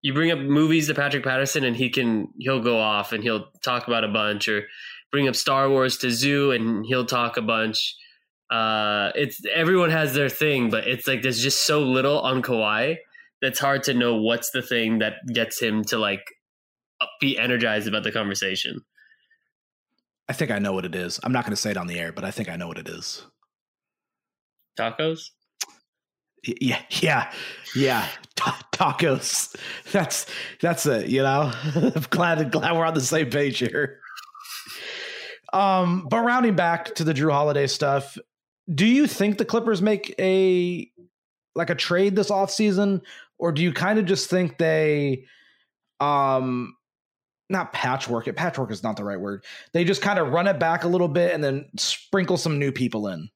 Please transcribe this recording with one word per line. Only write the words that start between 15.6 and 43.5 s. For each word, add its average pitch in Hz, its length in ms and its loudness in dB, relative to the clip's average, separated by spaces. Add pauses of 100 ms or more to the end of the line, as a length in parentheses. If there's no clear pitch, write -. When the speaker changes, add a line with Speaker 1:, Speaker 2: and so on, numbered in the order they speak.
Speaker 1:
him 110 240 0
to, 113 140 -2
like, 101 240 0 (960)
be 135 180 2
energized 113 500 0
about 104 160 -2
the 107 80 -2
conversation. 98 680 -4 (1500)
Speaker 2:
I 147 40 -4
think 143 180 -2
I 104 100 0
know 101 120 0
what 92 120 -2
it 90 100 -8
is. 87 280 -6
I'm 123 100 -2
not 123 120 0
gonna 104 120 -4
say 104 160 -2
it 95 40 -4
on 87 120 -6
the 87 100 -8
air, 82 140 -6
but - 120 -10
I 95 60 -6
think 101 180 -8
I 85 80 -10
know 87 120 -8
what 85 100 -12
it 82 100 -14
is. 82 360 -12 (1500)
Speaker 1:
Tacos? 156 520 -4 (1160)
Speaker 2:
Y-, 120 140 -6
yeah, 123 220 -2 (180)
yeah, 143 320 0 (420)
yeah. 131 340 0 (280)
Ta-, - 260 -4 (100)
tacos. - 840 0 (360)
That's, - 360 0 (340)
that's 165 260 0
it. 120 220 0
You 135 140 2
know, 135 300 2 (100)
<laughs> 151 120 -4
I'm 202 360 2
glad, 160 400 2
glad 156 260 0
we're 165 100 2
on 165 80 0
the 151 60 0
same 139 300 0
page 139 280 0
here. 135 400 -2 (1500)
Um, 185 560 2
but 226 120 2
rounding 240 360 4
back 170 380 0
to 165 100 -2
the 156 80 2
Jrue 147 200 2
Holiday 143 340 4
stuff, 139 500 -2 (560)
do 160 140 4
you 262 200 6
think 202 320 0
the 226 60 2
Clippers 226 380 0
make 208 360 0
a, 185 720 2 (640)
like, 170 140 -2
a 175 60 2
trade 185 420 2
this 202 140 2
offseason, 196 720 2 (360)
or 170 140 0